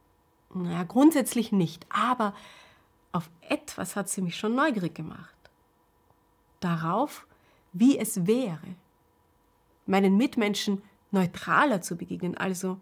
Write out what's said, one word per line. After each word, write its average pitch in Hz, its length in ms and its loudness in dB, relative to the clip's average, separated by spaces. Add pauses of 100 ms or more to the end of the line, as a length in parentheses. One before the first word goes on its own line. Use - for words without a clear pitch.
(540)
Naja, 175 300 -4
grundsätzlich 247 680 2
nicht, 180 380 0
aber 226 440 0 (800)
auf 170 180 -4 (120)
etwas - 540 -8
hat 196 140 -4
sie - 120 -4
mich 175 160 -4
schon 233 180 -2
neugierig 226 400 0
gemacht. - 400 -12 (1200)
Darauf, 170 680 -2 (460)
wie 233 240 6
es 196 280 -2
wäre, 190 500 -2 (1120)
meinen 196 300 4
Mitmenschen 208 640 0 (300)
neutraler 185 680 2
zu 170 160 -8
begegnen, 180 400 -6
also 185 440 -4